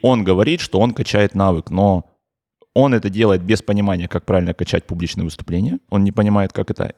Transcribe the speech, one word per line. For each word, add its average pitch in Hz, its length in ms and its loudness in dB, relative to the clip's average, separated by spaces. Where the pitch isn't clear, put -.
он 120 220 2
говорит, 107 360 2
что - 200 -4
он 117 140 2
качает 104 400 0
навык, 95 360 0
но 95 340 2
он 131 220 4
это 101 160 0
делает 98 320 2
без 104 200 0
понимания, 101 460 0
как - 160 -6
правильно 90 300 0
качать - 320 -4
публичные 87 380 -6
выступления. 87 560 -4
Он 101 140 2
не 98 80 0
понимает, 104 400 0
как - 180 -6
это. - 280 -8